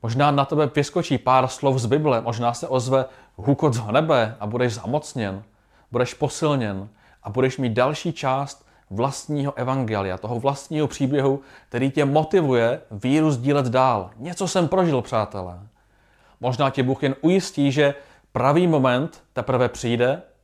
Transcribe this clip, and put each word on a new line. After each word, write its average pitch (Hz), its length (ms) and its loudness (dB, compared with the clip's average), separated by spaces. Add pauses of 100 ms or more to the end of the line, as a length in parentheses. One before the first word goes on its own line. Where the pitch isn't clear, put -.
Možná 131 280 2
na 139 140 2
tebe 147 300 2
vyskočí 147 420 0
pár 127 300 4
slov 135 300 0
z 120 80 -2
Bible, 131 360 2
možná 117 320 -2
se 170 140 -8
ozve 131 380 2 (300)
hukot 139 380 2
z 113 180 -4
nebe 127 480 2
a 107 80 -6
budeš 120 260 0
zamocněn, 110 720 -6 (480)
budeš 123 220 0
posilněn 120 760 -2 (340)
a 107 60 -8
budeš 127 280 0
mít 123 160 -2
další 143 400 0
část 135 540 -6 (220)
vlastního 139 680 -4
evangelia, 110 600 -2
toho 110 220 -6
vlastního 143 480 -2
příběhu, 139 540 0 (280)
který 131 220 -2
tě 147 140 0
motivuje 139 760 2 (100)
víru 143 400 0
sdílet 139 340 0
dál. 120 520 2
Něco 175 300 -8
jsem 170 200 0
prožil, 170 340 2
přátelé. 95 580 -4 (840)
Možná 131 280 0
tě 135 140 0
Bůh 131 200 0
jen 135 180 0
ujistí, 160 500 2
že 143 240 2 (360)
pravý 147 360 2
moment 131 560 0 (100)
teprve 123 360 0
přijde 120 520 0 (220)